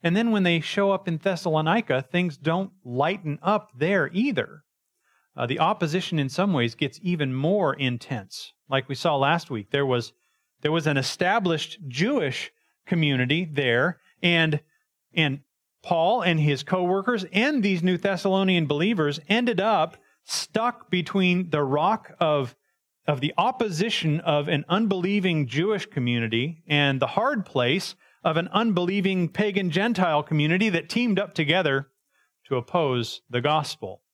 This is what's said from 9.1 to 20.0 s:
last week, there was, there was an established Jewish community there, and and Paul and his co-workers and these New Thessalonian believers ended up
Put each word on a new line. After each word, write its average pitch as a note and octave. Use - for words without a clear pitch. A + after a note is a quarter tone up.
last C3+
week, G#2+
there C#3
was, B2
there D3+
was D#3+
an D3
established F3+
Jewish D#3
community D3
there, C#3
and E3
and C#3+
Paul F3+
and E3+
his D3
co-workers F#3+
and A#3+
these F#3+
New F3+
Thessalonian F#3+
believers D3+
ended A3+
up G3